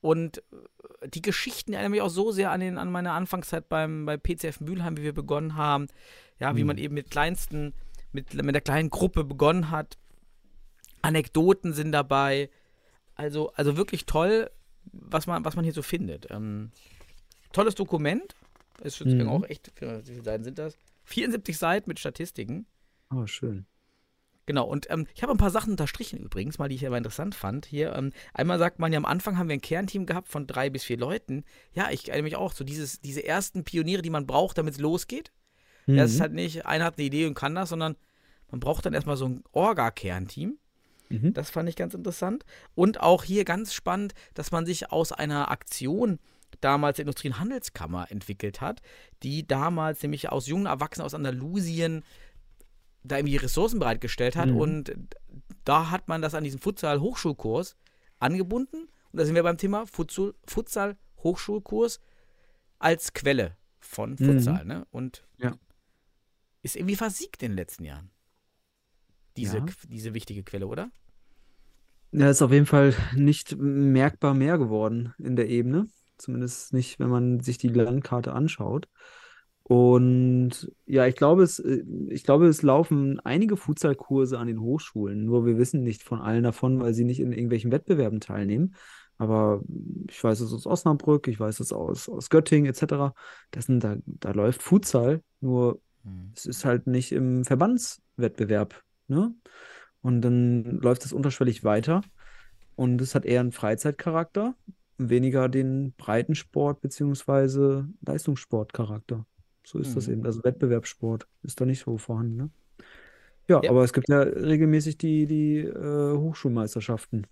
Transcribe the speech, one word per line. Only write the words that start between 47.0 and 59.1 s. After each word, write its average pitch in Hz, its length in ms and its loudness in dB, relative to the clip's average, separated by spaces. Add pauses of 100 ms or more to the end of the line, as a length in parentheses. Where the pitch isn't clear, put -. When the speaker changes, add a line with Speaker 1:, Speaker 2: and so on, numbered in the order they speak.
Speaker 1:
Industrie- 143 260 -6
und 120 100 -6
Handelskammer 90 720 -8
entwickelt 101 480 -8
hat, 180 220 -8 (420)
die 147 240 -6
damals 156 540 -2
nämlich 147 280 -6
aus 131 180 -4
jungen 180 180 -2
Erwachsenen 151 400 -4
aus 139 80 -8
Andalusien 160 880 -4 (1000)
da 135 140 -4
irgendwie 139 200 2
Ressourcen 180 420 0
bereitgestellt 123 560 0
hat. 160 140 2
Speaker 2:
Mhm. 123 80 4
Speaker 1:
Und 143 380 -2 (680)
da 160 260 2
hat 180 180 -6
man 160 140 -4
das 156 140 -4
an 156 80 -4
diesen 135 160 -6
Futsal-Hochschulkurs 156 1160 -2 (440)
angebunden. 202 720 -2 (220)